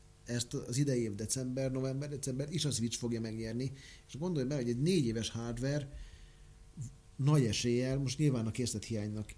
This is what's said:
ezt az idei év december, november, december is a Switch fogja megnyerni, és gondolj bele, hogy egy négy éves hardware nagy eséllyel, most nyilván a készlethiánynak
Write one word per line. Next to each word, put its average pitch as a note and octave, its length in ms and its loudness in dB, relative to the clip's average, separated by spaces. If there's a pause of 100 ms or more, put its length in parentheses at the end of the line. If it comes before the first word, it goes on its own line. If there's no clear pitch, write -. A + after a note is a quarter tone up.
(260)
ezt A#2+ 280 -2
az B2 240 -2
idei C#3 240 4
év G#2+ 140 -2
december, B2+ 560 -2
november, C3+ 380 -2
december C#3 420 -4
is D3+ 140 0
a C3+ 60 2
Switch A2+ 260 0
fogja A#2 240 -2
megnyerni, A2+ 500 -4 (360)
és B2 100 -10
gondolj D#3 280 0
bele, C#3 160 0
hogy A#2+ 80 0
egy A#2+ 120 0
négy E3 240 6
éves A2 240 0
hardware A#2+ 600 -2 (1300)
nagy C#3+ 300 6
eséllyel, A#2+ 540 2
most C3+ 180 -2
nyilván B2+ 280 4
a A2 60 0
készlethiánynak G#2+ 880 -4